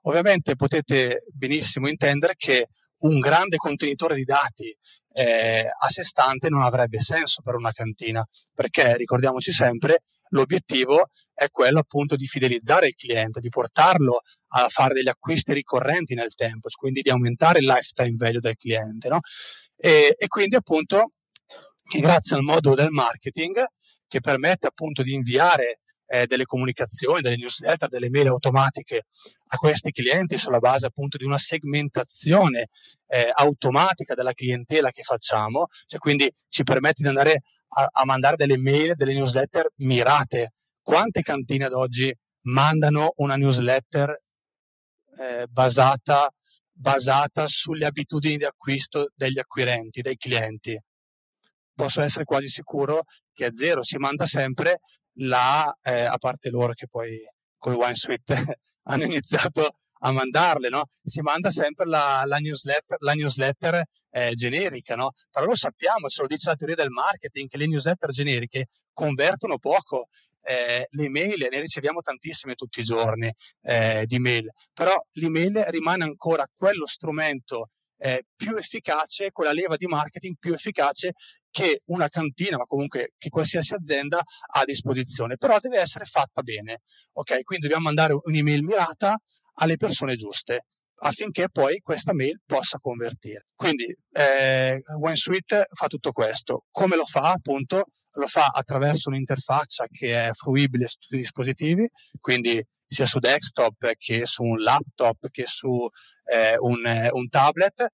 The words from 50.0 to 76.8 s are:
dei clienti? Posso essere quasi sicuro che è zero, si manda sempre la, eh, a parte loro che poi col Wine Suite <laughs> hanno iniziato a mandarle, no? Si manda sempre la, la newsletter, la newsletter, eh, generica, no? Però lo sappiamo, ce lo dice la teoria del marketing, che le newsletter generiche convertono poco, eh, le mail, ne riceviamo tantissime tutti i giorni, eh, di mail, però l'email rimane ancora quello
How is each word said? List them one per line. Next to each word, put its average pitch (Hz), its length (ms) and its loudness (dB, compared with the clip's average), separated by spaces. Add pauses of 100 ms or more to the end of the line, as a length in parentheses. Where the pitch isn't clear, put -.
dei 131 140 -4
clienti? 113 640 -6 (960)
Posso 147 280 -2
essere 147 220 0
quasi 139 240 -2
sicuro 147 560 -2 (300)
che 127 140 -4
è - 60 0
zero, 135 300 0
si 151 140 -4
manda 139 280 -2
sempre 143 540 0 (400)
la, 135 520 2 (100)
eh, 123 240 0
a 120 120 -2
parte 131 320 -6
loro 120 240 0
che 123 140 -16
poi 113 320 -10 (380)
col 123 180 -4
Wine 120 200 0
Suite - 380 -4
<laughs> 135 280 -4 (280)
hanno 139 140 -2
iniziato 151 760 -2 (220)
a 131 120 -2
mandarle, 131 580 0
no? 143 180 -4 (160)
Si - 180 -6
manda 160 300 -2
sempre 151 340 -2
la, 143 400 0
la 143 120 -2
newsletter, 151 640 -4
la 147 120 0
newsletter, 151 720 -2 (260)
eh, 120 240 -2
generica, 123 600 -4
no? 131 160 -4 (180)
Però 143 160 -2
lo 233 100 0
sappiamo, 165 520 -2
ce - 140 -4
lo 135 60 -2
dice 151 220 -4
la 160 60 0
teoria 156 200 -6
del 147 140 -2
marketing, 139 580 -6
che 143 100 -14
le 151 100 -2
newsletter 156 420 -2
generiche 131 580 -4 (240)
convertono 151 680 -2
poco, 143 480 -2 (340)
eh, 123 480 -4
le 143 200 -4
mail, 160 400 -2
ne 131 100 -6
riceviamo 156 420 -4
tantissime 139 540 -8
tutti 120 240 -12
i 117 40 -6
giorni, 113 480 -2 (300)
eh, 110 440 0
di 123 120 -4
mail, 120 340 -2 (220)
però 180 220 2 (160)
l'email 165 580 -2
rimane 165 360 -2
ancora 151 460 -4
quello 185 360 -2